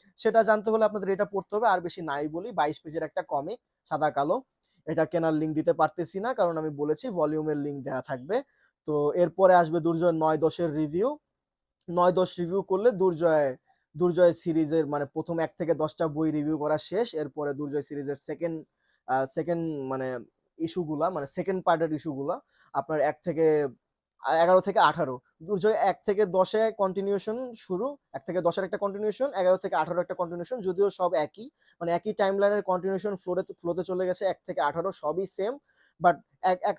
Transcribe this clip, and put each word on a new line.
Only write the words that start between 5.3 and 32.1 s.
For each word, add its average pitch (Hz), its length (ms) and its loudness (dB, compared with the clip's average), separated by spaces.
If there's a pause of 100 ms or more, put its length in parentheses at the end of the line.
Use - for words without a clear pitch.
লিংক 156 220 0
দিতে 160 180 4
পারতেছি 156 460 -2
না, 240 140 -2
কারণ 175 240 0
আমি 156 120 -4
বলেছি 151 400 -2
ভলিউমের 156 480 -2
লিংক 143 260 -6
দেয়া 131 180 -6
থাকবে। 143 360 -4 (480)
তো 151 80 -4 (180)
এরপরে 180 500 6
আসবে 165 180 0
দুর্জয় 165 320 2
নয় 156 260 2
দশের 156 380 0
রিভিউ। 156 340 0 (800)
নয় 175 220 4
দশ 180 280 0
রিভিউ 175 220 -2
করলে 190 300 2
দুর্জয়, 160 680 2 (400)
দুর্জয় 175 360 6
সিরিজের 160 540 0
মানে 147 180 -2
প্রথম 165 340 -6
এক 160 200 -2
থেকে 165 140 0
দশটা 156 340 -2
বই 156 240 -2
রিভিউ 151 260 -2
করা 151 200 0
শেষ। 190 440 -4
এরপরে 147 320 -6
দুর্জয় 143 280 -4
সিরিজের 143 340 -8
সেকেন্ড, 156 500 -8 (420)
আহ, 123 180 0 (100)
সেকেন্ড 170 280 -2 (280)
মানে 131 160 -4 (500)
ইস্যুগুলা, 160 520 -2
মানে 147 180 -6
সেকেন্ড 185 380 -4
পার্টের 165 280 4
ইস্যুগুলা 147 420 -4 (380)
আপনার 151 280 -2
এক 147 240 0
থেকে, 156 420 4 (560)
আহ, 143 200 0
এগারো 185 180 6
থেকে 202 180 0
আঠারো। 151 360 4 (280)
দুর্জয় 202 300 2
এক 196 320 2
থেকে 208 200 2
দশে 190 520 2
কন্টিনিউশন 196 600 -2 (280)
শুরু, 240 320 -4 (160)
এক - 140 -10
থেকে 175 140 -2
দশের 165 220 2
একটা 185 140 -6
কন্টিনিউশন, 208 520 -2 (120)
এগারো 185 160 6
থেকে 190 180 -4
আঠারো 165 260 0
একটা 175 200 -4
কন্টিনিউশন, 175 400 -6
যদিও 190 280 2
সব 180 240 -2
একই, 175 360 -4 (300)
মানে 170 120 -4
একই 190 220 -2